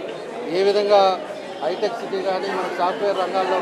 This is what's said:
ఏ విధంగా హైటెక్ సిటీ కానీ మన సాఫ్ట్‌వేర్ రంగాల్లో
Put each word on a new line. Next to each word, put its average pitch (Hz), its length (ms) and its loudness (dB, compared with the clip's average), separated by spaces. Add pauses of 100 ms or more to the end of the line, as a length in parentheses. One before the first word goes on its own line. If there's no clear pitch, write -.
(580)
ఏ - 100 2
విధంగా 202 340 6 (640)
హైటెక్ 185 360 -2
సిటీ 190 200 -4 (100)
కానీ 190 180 -2 (100)
మన 180 100 -2 (100)
సాఫ్ట్‌వేర్ 185 460 0
రంగాల్లో 185 380 0